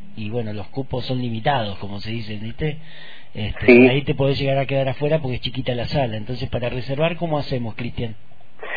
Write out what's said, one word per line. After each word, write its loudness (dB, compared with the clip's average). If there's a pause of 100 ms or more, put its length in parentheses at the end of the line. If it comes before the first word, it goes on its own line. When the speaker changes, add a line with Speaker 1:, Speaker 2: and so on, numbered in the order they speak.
(180)
Speaker 1:
y, -4
bueno, -2
los -4
cupos -4
son 0
limitados, 0
como -6
se -4
dice, -4
¿viste? -2 (560)
Este, -4
Speaker 2:
Sí. 10
Speaker 1:
ahí 4
te 0
podés 2
llegar 2
a 0
quedar 2
afuera 2
porque -2
es -2
chiquita -2
la -2
sala. 0
Entonces, -4
para -2
reservar, 0
¿cómo 0
hacemos, -2
Cristian? -4 (600)